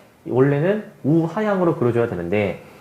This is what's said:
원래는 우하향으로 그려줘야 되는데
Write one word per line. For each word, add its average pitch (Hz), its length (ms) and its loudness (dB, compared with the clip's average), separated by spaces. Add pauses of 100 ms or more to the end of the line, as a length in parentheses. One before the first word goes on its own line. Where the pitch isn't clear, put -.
(280)
원래는 143 560 2 (200)
우하향으로 165 720 0
그려줘야 117 300 0
되는데 90 560 -4 (180)